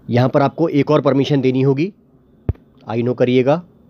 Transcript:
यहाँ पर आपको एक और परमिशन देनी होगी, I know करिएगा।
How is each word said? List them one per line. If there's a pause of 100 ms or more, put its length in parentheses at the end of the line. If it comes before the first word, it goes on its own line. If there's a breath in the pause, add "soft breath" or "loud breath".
यहाँ
पर
आपको
एक
और
परमिशन
देनी
होगी, (920)
I
know
करिएगा। (280)